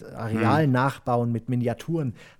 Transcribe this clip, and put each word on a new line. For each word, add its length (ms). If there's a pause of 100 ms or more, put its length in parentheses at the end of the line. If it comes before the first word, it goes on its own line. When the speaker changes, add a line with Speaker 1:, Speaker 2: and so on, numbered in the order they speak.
(160)
Speaker 1:
Areal 480
Speaker 2:
Hm. 80
Speaker 1:
nachbauen 640
mit 160
Miniaturen. 640 (260)